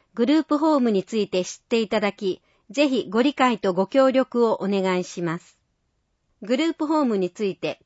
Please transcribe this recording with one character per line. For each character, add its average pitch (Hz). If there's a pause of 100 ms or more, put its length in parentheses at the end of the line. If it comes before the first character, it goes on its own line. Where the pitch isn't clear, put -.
(140)
グ 233
ル 285
ー 320
プ 302
ホ 311
ー -
ム 240
に 190
つ 226
い 202
て 180
知 -
っ -
て 226
い 214
た 220
だ 202
き、 190 (280)
ぜ 285
ひ 254
ご 226
理 277
解 247
と 190
ご 190
協 269
力 240
を 220
お 190
願 190
い 180
し 180
ま 170
す。 - (840)
グ 233
ル 311
ー 330
プ 302
ホ 311
ー 277
ム 220
に 185
つ 214
い 185
て -